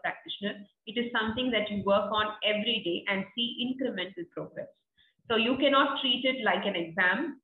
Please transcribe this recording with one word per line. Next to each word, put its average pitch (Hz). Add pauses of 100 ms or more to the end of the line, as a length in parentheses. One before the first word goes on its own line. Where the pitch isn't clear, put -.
practitioner, 196 (220)
it 220
is 240
something 233
that 214
you 202
work 202
on 214 (160)
every 214
day 175
and 190 (100)
see 240
incremental 208
progress. - (600)
So 226
you 247
cannot 285
treat 254
it 247
like 190
an 196
exam 185